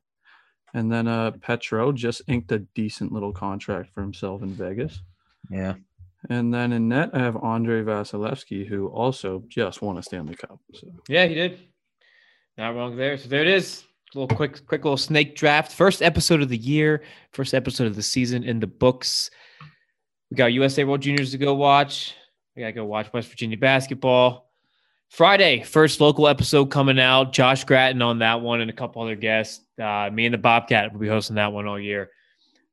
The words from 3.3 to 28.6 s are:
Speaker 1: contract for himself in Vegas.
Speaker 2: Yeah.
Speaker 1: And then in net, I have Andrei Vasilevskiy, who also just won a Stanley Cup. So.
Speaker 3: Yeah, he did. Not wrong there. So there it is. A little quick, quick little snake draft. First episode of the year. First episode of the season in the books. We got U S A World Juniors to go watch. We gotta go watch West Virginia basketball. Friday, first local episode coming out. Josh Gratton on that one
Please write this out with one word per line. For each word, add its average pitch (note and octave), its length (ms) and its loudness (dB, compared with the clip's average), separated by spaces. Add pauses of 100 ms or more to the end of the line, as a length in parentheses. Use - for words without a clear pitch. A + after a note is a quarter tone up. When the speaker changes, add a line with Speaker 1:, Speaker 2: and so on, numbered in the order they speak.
Speaker 1:
contract F#2+ 600 -8
for G2+ 80 -10
himself G2 420 -10
in F#2+ 100 -8
Vegas. G2 480 -8 (480)
Speaker 2:
Yeah. F#2+ 240 -6 (560)
Speaker 1:
And A#2+ 240 -2
then A#2+ 180 -2
in A2+ 160 0
net, C3+ 260 0
I C3 60 -2
have A#2+ 240 0
Andrei A2+ 400 -2
Vasilevskiy, G#2 840 -6
who G2 200 -6
also A2 640 -4
just G#2 320 -4
won G2 160 -6
a F2 60 -12
Stanley E2 320 -12
Cup. - 240 -20 (140)
So. - 140 -20 (220)
Speaker 3:
Yeah, E3+ 160 2
he E3 100 0
did. F3 240 -6 (1000)
Not A2+ 180 -6
wrong A#2+ 200 -8
there. C3+ 220 -4
So C3 120 -16
there C#3 120 0
it D#3+ 60 2
is. F#3 360 0 (320)
A C#3 40 -8
little B2+ 160 -2
quick, C#3+ 320 -4
quick C#3+ 180 -4
little C#3 120 0
snake D3+ 380 0
draft. D3+ 360 2
First G3 300 4
episode D#3+ 400 4
of C3+ 80 0
the A#2+ 80 -2
year. D3+ 460 0 (280)
First C3+ 220 -6
episode C3 340 0
of G#2 80 -4
the G#2+ 80 -8
season B2 400 -2
in A#2 160 -4
the G#2+ 80 -2
books. - 640 0 (1000)
We B2+ 40 -10
got A#2+ 180 4
U C3 100 2
S C3+ 140 0
A D3+ 60 2
World C#3 180 0
Juniors C#3 300 -2
to C#3 80 -6
go C#3+ 160 0
watch. C#3+ 580 2 (420)
We B2 60 -16
gotta A2 120 -10
go A2 120 -8
watch G#2+ 280 -6
West A#2 160 -6
Virginia A2 280 -8
basketball. C3 920 2 (580)
Friday, E3+ 540 6
first D#3 380 4
local D3 260 6
episode C#3+ 400 4
coming C3+ 320 2
out. C3 340 4
Josh C3+ 300 4
Gratton C3 400 4
on A#2 160 2
that A#2 220 2
one A#2 200 -2